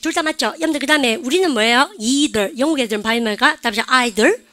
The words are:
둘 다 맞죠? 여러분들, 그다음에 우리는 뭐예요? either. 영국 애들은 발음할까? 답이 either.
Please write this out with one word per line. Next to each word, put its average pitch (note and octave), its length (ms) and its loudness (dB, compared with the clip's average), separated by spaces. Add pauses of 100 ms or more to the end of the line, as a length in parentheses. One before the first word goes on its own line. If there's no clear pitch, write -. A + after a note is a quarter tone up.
둘 D#4+ 100 -4
다 F4 100 -2
맞죠? D#4 240 -2 (120)
여러분들, D#4+ 220 -2
그다음에 C#4 360 2
우리는 E4 340 0
뭐예요? A#3+ 480 2
either. A3 600 0
영국 C#4+ 220 0
애들은 G#3+ 220 -2
발음할까? A#3 580 0
답이 A3 260 -4
either. B3 520 2 (140)